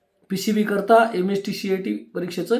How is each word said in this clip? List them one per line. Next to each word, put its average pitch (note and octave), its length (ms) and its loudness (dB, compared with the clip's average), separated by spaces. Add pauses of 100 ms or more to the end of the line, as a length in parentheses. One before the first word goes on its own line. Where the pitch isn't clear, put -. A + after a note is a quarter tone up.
(300)
पीसीबी G#3 340 0
करता A3 520 4
एमएसटी G3 360 -2
सीआयटी G3 420 -4 (220)
परीक्षेचं F3 440 -4